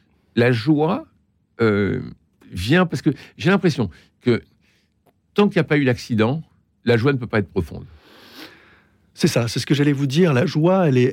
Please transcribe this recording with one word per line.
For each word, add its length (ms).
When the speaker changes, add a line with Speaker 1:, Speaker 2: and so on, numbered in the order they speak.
Speaker 1:
la 160
joie, 560
euh, 400
vient, 360
parce 160
que 80
j'ai 120
l'impression 380
que 220
tant 140
qu'il 100
n'y 20
a 40
pas 120
eu 80
l'accident, 580
la 120
joie 160
ne 60
peut 100
pas 100
être 100
profonde. 360
Speaker 2:
C'est 100
ça, 200
c'est 120
ce 40
que 80
j'allais 220
vous 120
dire. 280
La 100
joie, 440
elle 100
est, 140